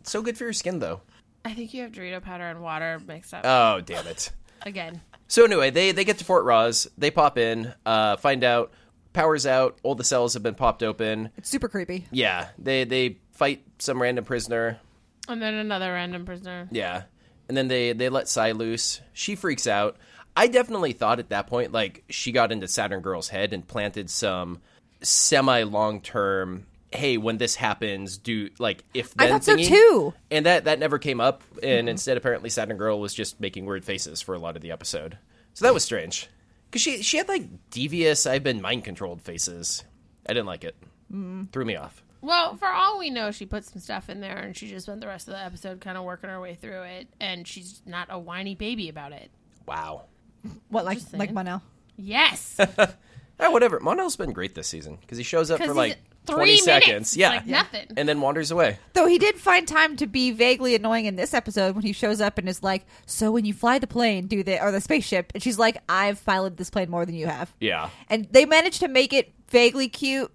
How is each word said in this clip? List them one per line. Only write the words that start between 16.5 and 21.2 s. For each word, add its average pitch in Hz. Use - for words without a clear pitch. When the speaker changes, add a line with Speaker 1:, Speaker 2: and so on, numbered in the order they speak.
Speaker 1:
Yeah. 92
And 131
then 131
they, 123
they 123
let 131
Sai 113
loose. 113
She -
freaks 160
out. 104
I 233
definitely 233
thought 117
at -